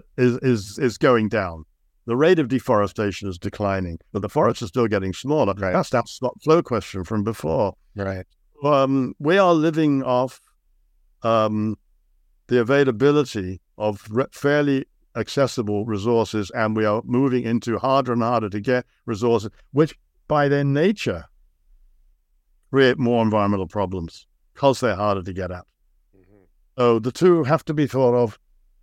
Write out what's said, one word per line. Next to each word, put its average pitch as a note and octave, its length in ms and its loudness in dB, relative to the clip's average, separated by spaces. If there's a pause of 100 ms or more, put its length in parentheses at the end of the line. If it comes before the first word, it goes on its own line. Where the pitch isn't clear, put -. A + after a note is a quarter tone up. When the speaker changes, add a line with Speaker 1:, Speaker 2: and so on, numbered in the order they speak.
(160)
Speaker 1:
is, B2 220 2
is, A#2 400 -2
is B2 200 -2
going A#2 320 2
down. F2+ 360 -6 (420)
The A#2 80 -2
rate E3 220 4
of C#3 120 -2
deforestation G#2 800 -2
is F2+ 120 -8
declining, F#2+ 580 -4 (140)
but G2+ 100 -6
the G2+ 80 -6
forests D3 320 0
are A#2+ 60 -8
still A#2 200 0
getting G2 240 -2
smaller. B2+ 460 -2
Speaker 2:
Right. F#2+ 160 -4
Speaker 1:
That's B2 160 -2
that A#2+ 180 -2
spot - 360 -8
flow D#3+ 180 4
question G2 420 -6
from G#2 200 -4
before. A2+ 520 -4 (200)
Speaker 2:
Right. F#2+ 300 -8 (380)
Speaker 1:
Um, C3+ 540 0
we D#3+ 220 2
are F3+ 140 6
living D3+ 500 2
off, B2+ 360 -2 (840)
um, G#2+ 540 0 (680)
the B2 120 4
availability B2 1000 2 (200)
of G#2+ 320 -4
re-, B2 200 0
fairly C#3+ 540 0 (300)
accessible A2 680 -2
resources, G#2+ 680 -2
and A2 240 -2
we A2 100 0
are G#2+ 200 0
moving B2 380 2
into A2+ 360 0
harder C3 340 0
and A#2 80 0
harder A2+ 280 0
to G#2 100 -6
get B2 260 0 (220)
resources, A2+ 420 0 (220)
which D3+ 260 0 (300)
by D3 200 2
their C#3+ 160 2
nature C#3 640 0 (1500)
create C3 260 4
more A#2+ 260 2
environmental G2+ 440 0
problems F#2 600 -6 (260)
'cause C#3 260 2
they're A2 160 0
harder G2 280 -2
to F#2 100 -10
get F2+ 180 -8
at. F2+ 140 -14 (500)
Speaker 2:
Mm-hmm. F#2+ 280 -20 (340)
Speaker 1:
So A#2+ 220 4
the A#2+ 120 -4
two E3+ 320 4
have D3 220 0
to D#3+ 80 -6
be D3 140 0
thought B2 280 2
of A#2+ 240 -2 (440)